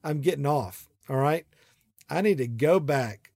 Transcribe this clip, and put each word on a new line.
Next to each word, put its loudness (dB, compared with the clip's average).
I'm -4
getting -2
off. -2
All -4
right. 0
I -2
need 2
to -2
go 2
back -4